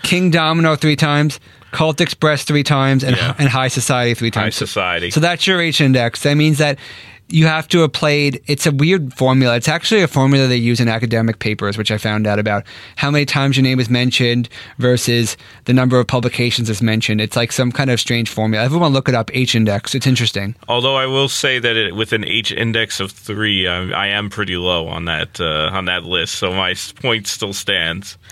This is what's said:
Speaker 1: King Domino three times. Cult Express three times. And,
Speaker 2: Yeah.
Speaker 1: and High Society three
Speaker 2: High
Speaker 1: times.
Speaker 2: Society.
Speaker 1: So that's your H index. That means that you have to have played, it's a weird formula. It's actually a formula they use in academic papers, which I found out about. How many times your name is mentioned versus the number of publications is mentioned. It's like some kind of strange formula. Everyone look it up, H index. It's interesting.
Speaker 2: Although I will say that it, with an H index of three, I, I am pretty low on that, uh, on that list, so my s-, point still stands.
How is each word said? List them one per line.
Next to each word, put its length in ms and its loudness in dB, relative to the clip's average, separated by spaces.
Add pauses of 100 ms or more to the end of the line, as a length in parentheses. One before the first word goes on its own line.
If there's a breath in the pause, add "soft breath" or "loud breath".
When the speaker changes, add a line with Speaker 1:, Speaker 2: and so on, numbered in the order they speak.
Speaker 1:
King 280 2
Domino 460 2
three 200 2
times. 440 0 (320 loud breath)
Cult 280 0
Express 440 0
three 180 2
times. 400 2
And, 140 2
Speaker 2:
Yeah. 220 0
Speaker 1:
and 100 4
High 200 0
Society 460 0
three 140 -2
Speaker 2:
High 140 -2
Speaker 1:
times. 140 -2
Speaker 2:
Society. 540 -2
Speaker 1:
So 100 2
that's 260 0
your 140 2
H 200 0
index. 420 2
That 140 2
means 220 4
that 200 0 (500 loud breath)
you 200 4
have 180 -2
to 140 2
have 120 4
played, 540 0
it's 200 -2
a 40 2
weird 420 2
formula. 440 4
It's 100 -4
actually 360 2
a 40 4
formula 400 4
they 120 2
use 200 2
in 80 2
academic 540 0
papers, 360 -4
which 140 -2
I 80 0
found 260 -2
out 140 0
about. 240 -2 (320 loud breath)
How 160 -2
many 140 2
times 320 0
your 80 4
name 160 2
is 100 -2
mentioned 580 2 (300 loud breath)
versus 580 0 (280 loud breath)
the 80 0
number 260 4
of 80 2
publications 640 -2
is 100 -4
mentioned. 400 0
It's 140 -2
like 160 0
some 220 0
kind 180 0
of 80 2
strange 320 -2
formula. 340 0
Everyone 280 2
look 160 0
it 80 -2
up, 180 -4
H 220 0
index. 400 0
It's 100 -2
interesting. 480 -2 (140)
Speaker 2:
Although 260 0
I 120 2
will 220 0
say 300 -2
that 180 0
it, 200 -2
with 160 -4
an 120 0
H 280 -4
index 480 -2
of 100 -6
three, 560 -4
I, 240 -4
I 160 -2
am 240 -2
pretty 260 -6
low 300 -2
on 200 -8
that, 340 -6
uh, 320 -2
on 140 -6
that 180 -4
list, 320 -4
so 160 -4
my 180 -2
s-, 220 -8
point 340 -4
still 260 -8
stands. 640 -6 (140 loud breath)